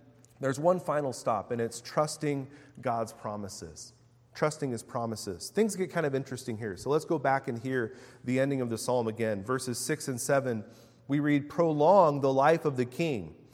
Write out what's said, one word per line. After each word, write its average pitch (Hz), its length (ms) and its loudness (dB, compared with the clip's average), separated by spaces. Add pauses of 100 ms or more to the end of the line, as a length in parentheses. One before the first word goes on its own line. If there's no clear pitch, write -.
(400)
there's 135 200 -2
one 175 200 4
final 143 340 -2
stop, 110 380 -2
and 117 100 -2
it's 117 180 -4
trusting 147 680 -2 (340)
God's 117 320 -2
promises. 98 800 -10 (400)
Trusting 151 380 -2
his 113 100 -6
promises. 113 720 -6
Things 202 220 0
get 180 160 -4
kind 160 160 0
of 135 80 -2
interesting 123 420 -6
here. 104 180 -6
So 123 140 -6
let's 156 160 2
go 160 140 0
back 135 280 0
and 117 120 -6
hear 127 340 -2 (300)
the 127 160 0
ending 139 220 0
of 120 80 -2
the 110 100 -2
psalm 123 280 0
again. 107 360 -2
Verses 127 340 -4
six - 300 -4
and 127 120 -4
seven, 127 440 0 (440)
we 143 120 2
read, 147 300 2
Prolong 156 720 6
the 135 120 4
life 156 320 4
of 139 120 0
the 127 80 2
king. 123 500 -4 (180)